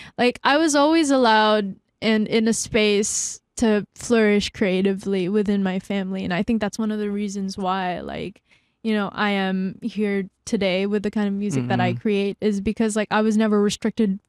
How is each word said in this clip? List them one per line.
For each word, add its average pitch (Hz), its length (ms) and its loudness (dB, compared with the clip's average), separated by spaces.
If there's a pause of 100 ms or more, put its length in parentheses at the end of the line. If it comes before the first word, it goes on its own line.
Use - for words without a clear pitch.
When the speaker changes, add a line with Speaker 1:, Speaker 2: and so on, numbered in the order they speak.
(180)
Speaker 1:
Like, 247 260 0
I 277 140 4
was 311 180 2
always 302 340 4
allowed 214 640 4 (260)
in, 214 260 2
in 220 220 2
a 220 40 4
space - 840 0 (180)
to 208 280 2 (100)
flourish 208 540 2
creatively 190 800 0
within 202 340 0
my 190 160 -2
family. 190 460 -6
And 185 80 -4
I 185 100 -2
think 226 160 0
that's 208 200 -4
one 220 120 -2
of 214 80 -4
the 208 120 -4
reasons 202 460 -6
why, 185 440 -4
like, 160 400 -10 (420)
you 220 100 -2
know, 202 200 -2
I 208 180 -2
am 190 500 -2
here 202 460 -4 (160)
today 190 420 0
with 208 180 -2
the 208 80 -4
kind 208 180 -2
of 196 40 -4
music 170 360 -2
that - 100 0
I 180 140 2
Speaker 2:
Mm-hmm. 120 80 -8
Speaker 1:
create, 202 400 -2
is 202 180 0
because, 214 380 -2
like, 208 120 0
I 214 120 2
was 214 160 2
never 214 240 4
restricted 202 680 0